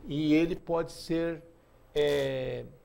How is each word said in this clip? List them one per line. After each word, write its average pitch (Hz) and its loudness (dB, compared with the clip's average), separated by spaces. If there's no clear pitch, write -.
E 151 2
ele 170 4
pode 165 -4
ser, 165 -4
é, 135 0